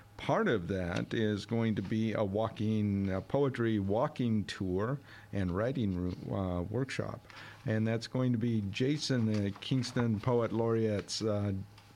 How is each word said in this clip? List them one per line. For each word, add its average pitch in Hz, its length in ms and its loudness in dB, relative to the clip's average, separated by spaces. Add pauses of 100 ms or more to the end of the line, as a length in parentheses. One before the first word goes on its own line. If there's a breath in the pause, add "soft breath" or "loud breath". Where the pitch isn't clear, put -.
(180 loud breath)
Part 196 300 2
of 98 200 2
that 95 460 -2
is 107 320 0
going 113 300 2
to 104 60 0
be 110 300 0
a 104 100 0
walking, 104 880 0
a 92 120 0
poetry 123 560 2
walking 110 640 0
tour 101 540 -2 (340 loud breath)
and 95 180 0
writing 107 460 0
room, 90 340 -4
uh, 92 340 0
workshop. 107 640 -4 (400 loud breath)
And 110 220 2
that's 113 180 -2
going 127 260 0
to 117 60 2
be 113 320 2
Jason, 127 600 0
the 101 180 2 (120)
Kingston 120 580 0
Poet 120 320 2
Laureate's, 110 680 0
uh, 104 300 0 (440)